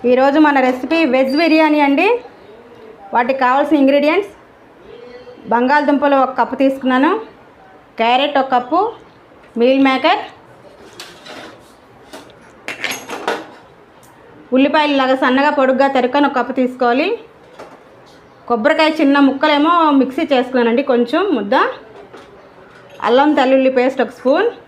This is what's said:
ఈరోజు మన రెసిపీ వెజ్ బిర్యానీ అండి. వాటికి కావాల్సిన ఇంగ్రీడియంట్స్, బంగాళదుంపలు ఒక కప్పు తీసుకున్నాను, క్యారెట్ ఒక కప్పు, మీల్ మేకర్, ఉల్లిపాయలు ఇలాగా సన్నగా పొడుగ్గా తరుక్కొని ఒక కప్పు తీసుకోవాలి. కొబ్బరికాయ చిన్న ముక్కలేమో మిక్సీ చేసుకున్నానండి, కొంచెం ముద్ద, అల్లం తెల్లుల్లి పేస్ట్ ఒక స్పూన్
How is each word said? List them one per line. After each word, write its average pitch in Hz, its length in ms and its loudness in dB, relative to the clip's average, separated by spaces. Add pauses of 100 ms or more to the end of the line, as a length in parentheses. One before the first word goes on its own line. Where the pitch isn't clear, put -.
(120)
ఈరోజు 262 340 2
మన 277 200 2
రెసిపీ 262 340 -2 (140)
వెజ్ 262 280 0
బిర్యానీ 311 460 2
అండి. 285 200 2 (1080)
వాటికి 247 280 -2
కావాల్సిన 285 380 0
ఇంగ్రీడియంట్స్, 294 500 0 (1200)
బంగాళదుంపలు 277 720 0
ఒక 262 160 -4
కప్పు 233 220 -2
తీసుకున్నాను, 269 500 0 (880)
క్యారెట్ 262 420 0
ఒక 269 120 -4
కప్పు, 247 260 -2 (840)
మీల్ 262 260 2
మేకర్, 285 360 0 (4000)
ఉల్లిపాయలు 294 420 0
ఇలాగా 262 280 -2
సన్నగా 269 340 0
పొడుగ్గా 247 380 2
తరుక్కొని 254 320 0
ఒక 262 100 -4
కప్పు 254 220 -6
తీసుకోవాలి. 254 460 -2 (1400)
కొబ్బరికాయ 302 500 0
చిన్న 277 180 4 (100)
ముక్కలేమో 302 460 2 (260)
మిక్సీ 269 320 -2
చేసుకున్నానండి, 247 600 0
కొంచెం 240 300 0 (140)
ముద్ద, 202 160 -4 (1600)
అల్లం 285 220 4 (100)
తెల్లుల్లి 262 380 2
పేస్ట్ 254 280 0
ఒక - 120 -18
స్పూన్ 359 320 0 (160)